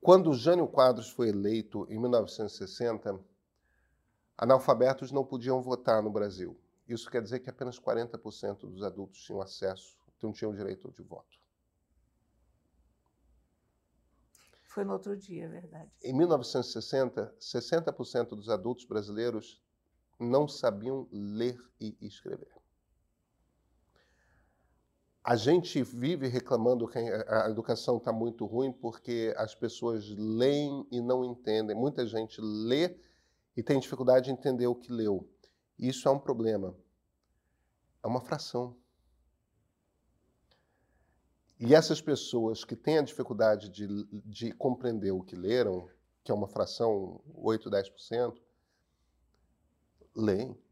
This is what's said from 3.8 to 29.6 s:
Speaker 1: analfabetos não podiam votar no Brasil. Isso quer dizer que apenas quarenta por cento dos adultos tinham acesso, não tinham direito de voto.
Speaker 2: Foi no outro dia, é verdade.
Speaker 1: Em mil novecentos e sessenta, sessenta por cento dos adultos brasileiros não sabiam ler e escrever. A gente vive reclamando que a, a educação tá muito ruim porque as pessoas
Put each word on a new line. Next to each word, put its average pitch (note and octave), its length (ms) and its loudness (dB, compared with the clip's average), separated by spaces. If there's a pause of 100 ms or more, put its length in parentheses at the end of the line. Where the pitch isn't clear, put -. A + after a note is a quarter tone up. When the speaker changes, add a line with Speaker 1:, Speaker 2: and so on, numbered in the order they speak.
Speaker 1:
analfabetos B2+ 760 4
não C3+ 140 0
podiam B2+ 380 -2
votar B2 400 2
no G#2+ 80 -2
Brasil. F#2 500 -6 (260)
Isso A2+ 240 -10
quer A#2+ 120 -2
dizer A#2 180 -8
que B2+ 80 -14
apenas B2 300 -10
quarenta A#2 400 -2
por A2 120 -12
cento G#2 360 -10
dos F#2+ 160 -14
adultos G2 400 -10
tinham - 180 -10
acesso, - 560 -8 (260)
não G#2+ 100 -6
tinham G#2+ 200 -6
direito F#2+ 400 -8
de F#2 100 -20
voto. F2+ 360 -20 (3250)
Speaker 2:
Foi - 200 -6
no G3 80 -4
outro G3+ 240 -6
dia, E3+ 280 -12
é E3 40 -10
verdade. E3 420 -16 (120)
Speaker 1:
Em B2+ 100 -6
mil D3+ 160 4
novecentos C#3 400 2
e - 40 -10
sessenta, A#2 680 -2
sessenta D#3+ 500 -2
por C3 140 -6
cento A#2 320 -2
dos G#2 140 -8
adultos A2 340 -2
brasileiros G#2+ 800 -4 (580)
não C3 260 4
sabiam B2+ 640 -2
ler G#2+ 480 -4 (220)
e G#2+ 220 -10
escrever. - 500 -14 (2750)
A A#2+ 140 2
gente D3 460 2
vive C3+ 460 -4
reclamando A#2+ 580 2
que A2+ 120 -6
a, A2 480 0
a A2+ 40 0
educação A2+ 480 -2
tá A#2 140 -2
muito A2+ 320 -2
ruim A#2+ 260 -2
porque A#2 680 -4
as A2 160 -4
pessoas A2+ 560 -4